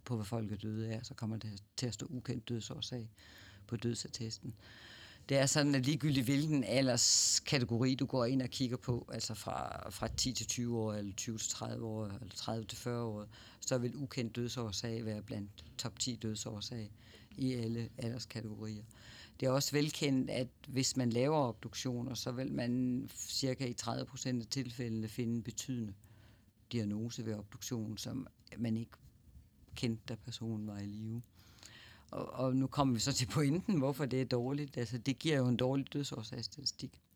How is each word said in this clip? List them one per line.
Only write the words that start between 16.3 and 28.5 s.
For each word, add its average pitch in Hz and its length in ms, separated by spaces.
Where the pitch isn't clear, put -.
i 131 160
alle 117 440
alderskategorier. 110 840
Det 135 60
er 127 60
også 139 200
velkendt, 143 580
at 120 180
hvis 127 300
man 123 120
laver 131 280
obduktioner, 123 760
så 127 180
vil 131 220
man 127 600
cirka - 520
i 123 80
tredive 123 320
procent 127 360
af 113 60
tilfældene 117 600
finde 117 280
en 117 80
betydende 113 500
diagnose 110 540
ved 110 80
obduktion, 107 640
som 113 300